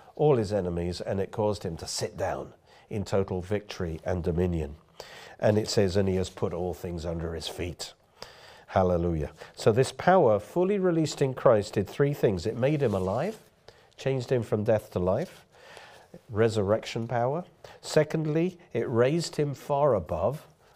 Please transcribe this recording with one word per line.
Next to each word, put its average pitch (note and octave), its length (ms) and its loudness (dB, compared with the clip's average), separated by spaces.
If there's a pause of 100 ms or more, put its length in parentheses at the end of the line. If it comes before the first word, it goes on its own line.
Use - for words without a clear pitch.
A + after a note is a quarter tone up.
(160)
all D3+ 200 6
his G#2 160 0
enemies, F2 500 -2
and G2 180 -2
it F#2+ 100 -4
caused G#2+ 320 -2
him E2+ 140 -6
to - 100 -12
sit - 300 -6
down D2+ 380 -6 (340)
in G2 160 -4
total G2 360 -2
victory F2+ 640 -6
and F2+ 200 -2
dominion. E2 520 0 (640)
And G#2+ 200 4
it G#2+ 100 -2
says, G2 280 2
"And G2 120 2
he F#2 80 2
has F2+ 140 -2
put F#2+ 220 -4
all F2 200 -4
things E2+ 320 -8
under E2 300 -6
his D#2 140 -8
feet." - 440 -10 (760)
Hallelujah. E2+ 640 0 (240)
So - 180 2
this B2+ 200 2
power D3 480 4
fully F#3+ 380 0
released E3 420 0
in C3 140 0
Christ A2 400 4
did G2+ 140 0
three C#3+ 260 0
things. G2+ 320 0
It A2+ 100 -4
made C#3 260 0
him G#2+ 120 2
alive, A2 440 -2 (580)
changed C3 340 -2
him B2 120 2
from G#2+ 220 0
death A2 280 2
to F#2+ 60 -2
life, G2 480 -2 (840)
resurrection A2 800 0
power. C3 380 -2 (360)
Secondly, D#3 800 0 (140)
it A#2 160 -2
raised C3 480 2
him C#3+ 180 -2
far C#3+ 400 2
above F#2+ 520 -2 (300)